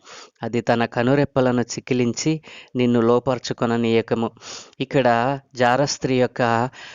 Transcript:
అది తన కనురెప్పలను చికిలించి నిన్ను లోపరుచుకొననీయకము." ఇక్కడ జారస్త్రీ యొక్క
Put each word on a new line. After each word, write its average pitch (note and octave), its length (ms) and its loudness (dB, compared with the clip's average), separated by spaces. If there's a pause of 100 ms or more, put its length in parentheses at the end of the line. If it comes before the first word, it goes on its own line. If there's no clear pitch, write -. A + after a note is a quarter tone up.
(420)
అది A#2 180 -4
తన A#2 240 0
కనురెప్పలను B2+ 800 0
చికిలించి B2 800 -2 (360)
నిన్ను A#2+ 240 2
లోపరుచుకొననీయకము." A#2 1300 0 (500)
ఇక్కడ B2+ 580 2 (160)
జారస్త్రీ B2+ 680 0
యొక్క A#2+ 500 0 (240)